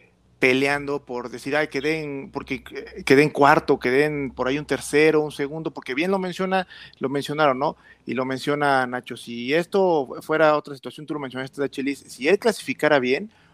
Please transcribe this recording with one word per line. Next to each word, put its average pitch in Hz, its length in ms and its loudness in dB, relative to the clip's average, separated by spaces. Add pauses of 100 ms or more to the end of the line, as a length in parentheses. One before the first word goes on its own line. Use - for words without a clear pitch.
(380)
peleando 139 680 2
por 123 240 -8
decir, 131 260 -6
"Ay, 156 140 0
quedé 151 340 -2
en, 139 280 -10
porque, 135 240 -8 (160)
eh, - 340 -14
quedé 139 180 6
en 156 60 4
cuarto, 147 500 4
quedé 131 240 2
en 143 280 -2
por 127 160 -4
ahí 139 120 -2
un 147 60 -8
tercero, 151 560 2
un 151 100 -6
segundo", 151 400 -6
porque 131 240 -10
bien 175 160 -2
lo 196 80 0
menciona, 185 480 -4 (320)
lo 135 100 -2
mencionaron, 143 480 0
¿no? 147 200 -4 (280)
Y - 100 -8
lo 127 100 -2
menciona 135 600 0
Nacho, 123 300 -8
si 120 380 -6
esto 170 560 0 (120)
fuera 156 360 4
otra 143 180 -8
situación, - 320 -14
tú 160 60 -8
lo 151 80 -6
mencionaste, 131 480 -6
Chelis, 135 300 -4
si - 280 -6
él 196 100 6
clasificara 151 600 2
bien, 139 320 0 (220)